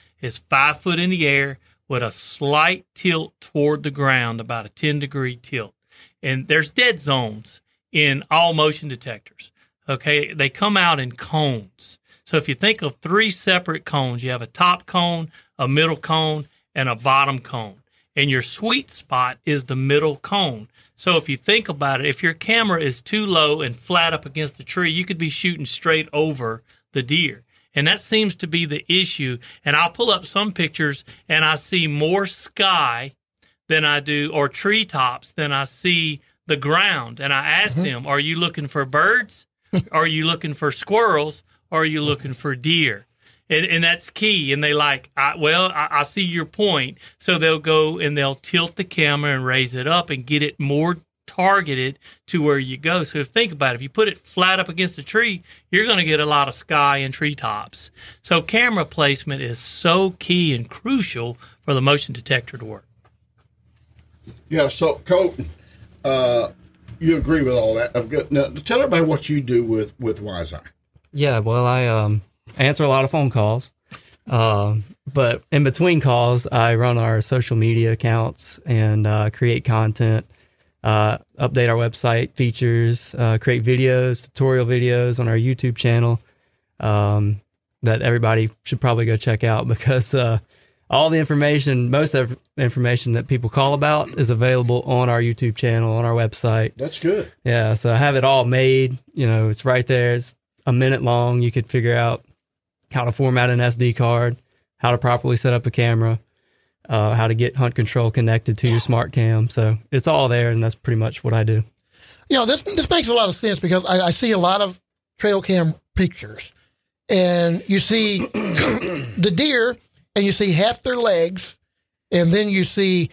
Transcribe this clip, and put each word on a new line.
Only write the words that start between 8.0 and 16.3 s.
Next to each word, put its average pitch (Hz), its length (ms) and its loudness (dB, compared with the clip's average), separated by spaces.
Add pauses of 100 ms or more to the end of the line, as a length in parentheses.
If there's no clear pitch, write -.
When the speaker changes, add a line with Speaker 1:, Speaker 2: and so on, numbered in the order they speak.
Speaker 1:
all 170 220 4
motion 151 340 0
detectors. 120 640 -14 (360)
Okay, 147 460 -2
they 143 160 -2
come 202 280 0
out 170 220 2
in 127 120 -6
cones. 131 880 -6 (240)
So - 140 -4
if 151 100 -2
you 139 80 -4
think 214 260 0
of 143 140 -6
three 208 340 0
separate 180 560 -2
cones, 127 380 -2
you 127 80 -4
have 123 100 -6
a 117 60 -12
top 180 380 -2
cone, 170 440 -2 (300)
a 131 80 -2
middle 156 300 2
cone, 156 500 -2 (260)